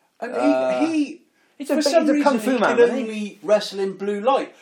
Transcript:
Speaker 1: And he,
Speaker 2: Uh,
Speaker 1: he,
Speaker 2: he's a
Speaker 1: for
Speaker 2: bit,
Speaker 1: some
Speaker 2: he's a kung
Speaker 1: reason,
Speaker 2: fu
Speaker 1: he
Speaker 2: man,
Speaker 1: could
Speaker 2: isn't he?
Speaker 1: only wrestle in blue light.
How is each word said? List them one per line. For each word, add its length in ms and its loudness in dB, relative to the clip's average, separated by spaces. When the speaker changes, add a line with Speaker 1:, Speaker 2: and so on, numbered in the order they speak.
Speaker 1:
And 140 -8
he, 60 -4
Speaker 2:
Uh, 460 2
Speaker 1:
he, 360 -2
Speaker 2:
he's 120 -10
a 40 0
Speaker 1:
for 80 2
Speaker 2:
bit, 40 -4
Speaker 1:
some 220 4
Speaker 2:
he's 140 2
a 20 -2
kung 140 2
Speaker 1:
reason, 140 -4
Speaker 2:
fu 40 0
Speaker 1:
he 60 -2
Speaker 2:
man, 140 2
Speaker 1:
could 100 6
Speaker 2:
isn't 120 0
he? 60 -4
Speaker 1:
only 400 -8
wrestle 360 0
in 180 -4
blue 240 -4
light. 400 0